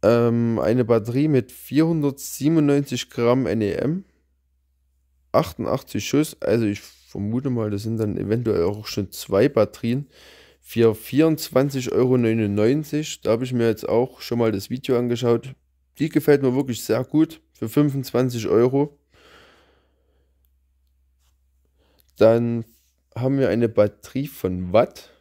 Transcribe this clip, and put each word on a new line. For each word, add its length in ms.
Ähm, 580
eine 260
Batterie 420
mit 240
vierhundertsiebenundneunzig 1600
Gramm 380
N 140
E 120
M, 320
achtundachtzig 760
Schuss, 340
also 240
ich 140
vermute 720
mal, 200
das 140
sind 140
dann 200
eventuell 460
auch 220
schon 260
zwei 380
Batterien, 580
für 340
vierundzwanzig 960
Euro 260
neunundneunzig. 1040
Da 100
habe 120
ich 80
mir 160
jetzt 220
auch 320
schon 180
mal 120
das 180
Video 280
angeschaut. 560
Die 120
gefällt 340
mir 120
wirklich 260
sehr 220
gut, 380
für 160
fünfundzwanzig 800
Euro. 500
Dann 460
haben 220
wir 120
eine 180
Batterie 600
von 440
Watt 380